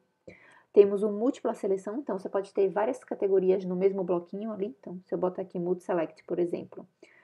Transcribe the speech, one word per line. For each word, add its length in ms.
Temos 320
o 80
múltipla 440
seleção, 420
então 200
você 120
pode 240
ter 160
várias 340
categorias 640
no 100
mesmo 280
bloquinho 480
ali. 280
Então, 260
se 80
eu 40
botar 240
aqui 180
multi-select, 640
por 160
exemplo, 480